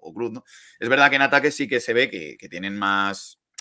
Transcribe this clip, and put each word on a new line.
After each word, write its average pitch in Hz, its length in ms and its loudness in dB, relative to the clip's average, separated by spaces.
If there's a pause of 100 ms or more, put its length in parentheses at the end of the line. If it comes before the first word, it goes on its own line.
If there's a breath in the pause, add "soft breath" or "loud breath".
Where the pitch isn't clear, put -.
o 82 100 -16
cruz, 113 180 -4
¿no? 120 120 -14 (360 loud breath)
Es - 100 -4
verdad 139 200 6
que 135 60 2
en 139 80 4
ataque 143 280 4
sí 139 160 -4
que 120 120 0
se 117 140 -2
ve 123 160 2
que, 78 280 -12
que - 120 -20
tienen 95 280 -8
más, 98 640 -2 (220)